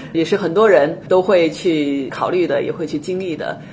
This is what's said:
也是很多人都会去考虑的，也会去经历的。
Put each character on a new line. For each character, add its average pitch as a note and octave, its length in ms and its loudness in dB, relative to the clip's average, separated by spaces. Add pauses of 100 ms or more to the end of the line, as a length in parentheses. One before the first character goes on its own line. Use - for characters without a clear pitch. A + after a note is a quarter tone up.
(120)
也 E3 140 0
是 G3 100 0
很 F#3+ 160 -2
多 G#3 160 4
人 D#3+ 400 4
都 F#3 140 4
会 F3+ 300 4
去 C#3+ 580 -2
考 - 220 -4
虑 F3 160 2
的， C3+ 160 0
也 B2+ 80 -4
会 D#3+ 160 -6
去 D#3 100 -4
经 F3+ 220 -4
历 F3+ 160 -6
的。 - 260 -8 (120)